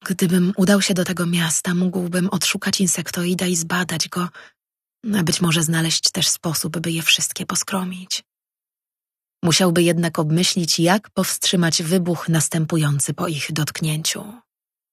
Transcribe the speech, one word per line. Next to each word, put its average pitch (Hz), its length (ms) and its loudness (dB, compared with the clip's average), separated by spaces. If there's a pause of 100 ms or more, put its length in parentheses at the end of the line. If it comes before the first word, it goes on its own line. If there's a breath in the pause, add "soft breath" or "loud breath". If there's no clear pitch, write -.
Gdybym 185 520 2
udał 196 240 6
się 202 120 0
do 175 120 0
tego 175 200 -2
miasta, 170 500 0
mógłbym 180 540 0
odszukać - 520 -2
insektoida 180 640 -2
i 180 80 0
zbadać 170 540 -4
go, 175 200 -4 (920 loud breath)
a 170 40 2
być 160 180 0
może 165 220 2
znaleźć 160 480 0
też - 160 0
sposób, 165 520 -4
by 165 120 -4
je 165 100 -4
wszystkie - 440 -2
poskromić. 185 800 -6 (1200)
Musiałby 175 400 4
jednak 170 360 2
obmyślić, 165 600 0
jak 175 300 2
powstrzymać 175 760 0
wybuch 170 460 0
następujący 156 840 0
po - 140 -4
ich 156 260 -6
dotknięciu. 160 800 -4 (600)